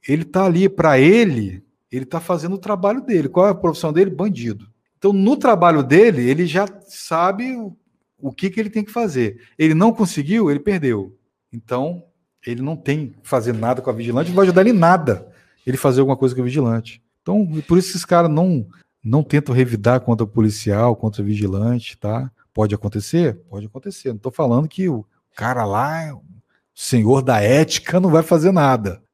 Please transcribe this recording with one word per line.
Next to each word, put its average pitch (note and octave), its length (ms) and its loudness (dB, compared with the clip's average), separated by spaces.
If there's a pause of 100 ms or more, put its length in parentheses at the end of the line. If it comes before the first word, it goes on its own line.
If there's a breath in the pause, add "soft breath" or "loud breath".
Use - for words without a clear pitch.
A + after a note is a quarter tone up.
Ele D#3 160 0
tá F#3 220 -2
ali, F3+ 220 2
pra D#3 300 2
ele, C3+ 640 4 (300)
ele C3 120 -8
tá E3 140 -8
fazendo E3+ 360 -4
o F#3+ 40 -8
trabalho G3+ 420 -4
dele. E3 280 -2
Qual F3+ 180 2
é G#3 40 4
a F#3 40 -2
profissão D#3+ 380 -4
dele? F3+ 180 2
Bandido. C3+ 560 -6 (320)
Então, G3+ 140 2
no G3+ 240 2
trabalho F3 460 4
dele, C#3+ 460 4
ele D#3+ 180 0
já F#3 200 -2 (220)
sabe G3 680 -4
o, G#3+ 200 -14 (420)
o C3+ 140 -10
que - 160 -6
que F#3+ 100 -4
ele G#3 120 -4
tem G#3+ 140 -4
que - 60 -14
fazer. C3 500 -4 (180 soft breath)
Ele D#3 160 4
não G#3 180 4
conseguiu, F3+ 580 0
ele C#3+ 100 0
perdeu. C3 540 -4 (380)
Então, C3+ 520 -8 (420)
ele A#2+ 140 -8
não D3 160 -6
tem C#3+ 320 -6
que - 140 -20
fazer A#2+ 320 -2
nada A#2+ 260 -2
com - 80 -6
a A#2+ 60 -4
vigilante, A#2 340 -4
não F3+ 80 -4
vai G3 80 6
ajudar F3+ 160 4
ele A3 100 4
em G#3+ 80 2
nada E3 480 2 (400 soft breath)
ele B2+ 100 -2
fazer C3 240 2
alguma C3+ 160 2
coisa B2+ 180 0
com B2+ 80 -4
o - 20 -2
vigilante. A#2+ 580 -4 (200)
Então, G3 240 -2 (200)
por E3+ 120 4
isso F#3 100 0
que - 80 -10
esses E3+ 80 -8
caras E3+ 260 2
não, D#3 360 0 (360 soft breath)
não B2+ 200 0
tentam D3 320 -2
revidar A#2+ 460 2
contra A2+ 240 0
o G#2 40 -6
policial, G#2+ 680 0
contra G#2 280 -6
o - 20 -4
vigilante, G#2 760 -4
tá? A#2+ 320 -6 (220)
Pode G#2+ 220 0
acontecer? A2 600 -4 (140)
Pode G#2 180 -14
acontecer. C3+ 440 -12
Não G#2+ 80 -10
tô B2+ 120 -8
falando C#3+ 380 -2
que F#3 200 -6
o A#2 160 -6 (300)
cara B3 300 -4
lá, C#3 500 -4
o - 80 -20 (520)
senhor B2 480 2
da A#2+ 180 2
ética, D3+ 580 2
não F#3 120 2
vai D#3+ 120 4
fazer E3 300 2
nada. B2+ 500 0 (120)